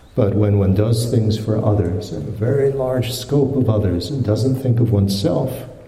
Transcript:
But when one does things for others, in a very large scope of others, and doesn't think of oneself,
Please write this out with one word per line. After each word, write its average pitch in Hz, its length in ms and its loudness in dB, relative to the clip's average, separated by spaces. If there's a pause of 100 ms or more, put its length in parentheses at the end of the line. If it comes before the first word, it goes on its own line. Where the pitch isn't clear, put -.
(140)
But 101 240 0
when 104 220 2
one 95 140 2
does 113 360 0
things 104 280 0
for - 260 -2
others, 98 480 0
in 104 60 -8
a - 200 -8
very 135 380 0
large 127 340 -2
scope - 480 0
of 117 120 2
others, 95 400 0
and 123 160 -2
doesn't 120 340 0
think 117 200 2
of 107 120 2
oneself, 127 580 0 (380)